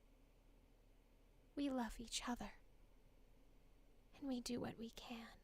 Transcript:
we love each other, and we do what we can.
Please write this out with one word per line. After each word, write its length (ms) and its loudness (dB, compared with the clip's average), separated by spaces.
we 140 8
love 300 6
each 280 0
other, 260 0
and 100 2
we 120 6
do 180 2
what 200 2
we 160 -2
can. 480 -6